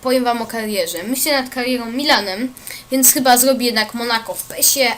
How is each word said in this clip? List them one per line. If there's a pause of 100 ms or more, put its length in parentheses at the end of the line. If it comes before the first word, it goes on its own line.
powiem
wam
o
karierze.
Myślę
nad
karierą
Milanem, (380)
więc
chyba
zrobię
jednak
Monaco
w
pesie,